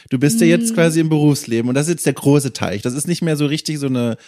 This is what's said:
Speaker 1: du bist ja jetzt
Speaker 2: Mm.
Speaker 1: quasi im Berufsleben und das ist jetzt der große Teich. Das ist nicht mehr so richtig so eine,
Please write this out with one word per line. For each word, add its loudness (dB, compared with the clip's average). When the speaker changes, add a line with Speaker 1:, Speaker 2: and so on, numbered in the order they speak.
Speaker 1:
du -2
bist 2
ja 4
jetzt 2
Speaker 2:
Mm. -6
Speaker 1:
quasi 2
im 2
Berufsleben 0
und 0
das 0
ist 0
jetzt -6
der 0
große 2
Teich. -4
Das -4
ist -6
nicht -2
mehr 0
so 0
richtig -4
so -6
eine, -2